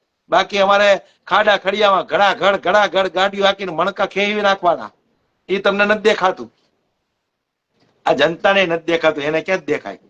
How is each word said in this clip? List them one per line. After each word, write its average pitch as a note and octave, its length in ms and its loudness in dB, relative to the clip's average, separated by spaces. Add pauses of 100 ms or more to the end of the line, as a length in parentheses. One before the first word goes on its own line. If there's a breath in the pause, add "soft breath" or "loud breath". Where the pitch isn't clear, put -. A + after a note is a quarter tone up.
(300)
બાકી F#3+ 280 0
અમારે G3+ 440 2 (260 soft breath)
ખાડા G3+ 300 2
ખડિયામાં G3 480 0
ઘડાઘડ, F#3 520 0
ઘડાઘડ F#3+ 500 0
ગાડીઓ G3 380 -2
હાંકીને G3 260 -2
મણકા F#3+ 340 -4
ખેવી G3+ 360 -4
નાખવાના. F3+ 500 0 (580)
ઈ F#3+ 80 -2
તમને G3+ 280 0
નથી G#3 160 0
દેખાતું. F#3+ 520 -2 (1500)
આ D#3 80 2
જનતાને E3+ 520 2
નથી E3+ 180 -4
દેખાતું, D#3+ 400 -2
એને D#3 180 -2
ક્યાં F#3 180 -4
જ D3+ 60 -20
દેખાય? G#2 340 -6 (100)